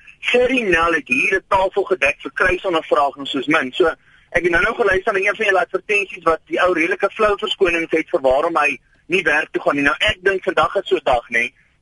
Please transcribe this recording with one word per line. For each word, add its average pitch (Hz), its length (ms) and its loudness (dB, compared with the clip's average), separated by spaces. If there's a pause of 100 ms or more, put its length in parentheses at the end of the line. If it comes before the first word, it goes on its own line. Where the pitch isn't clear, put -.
(320)
Gerry 247 360 2
Nel 165 320 2
het - 100 -10
hier 185 300 0
'n - 100 -10
tafel 190 340 0
gedek 143 380 -2
vir 143 100 -10 (100)
kruisondervragings 160 920 0
soos 131 160 -4
min. 143 260 0
So, 175 140 2 (440)
ek 170 120 0
het 175 80 0
nou-nou 190 240 0
geluister 196 380 0
na 190 60 0
een 202 160 -2
van 214 100 -4
julle 185 200 2
advertensies - 580 -4
wat 160 240 0
die - 140 -2
ou 180 120 2
redelike 185 420 0
flou 214 220 2
verskonings 170 540 -2
het 160 180 -2
vir 151 120 -2
waarom 147 340 2
hy 147 240 0 (280)
nie 180 160 0
werk 156 280 0
toe 180 100 -4
gaan 151 140 0
nie. 143 80 -2
Nou, 147 160 2
ek 202 240 -2
dink 190 200 0
vandag 160 320 0
is 196 120 -4
so 190 80 2
'n 156 80 -4
dag, 123 260 0
nee, 120 240 -2 (280)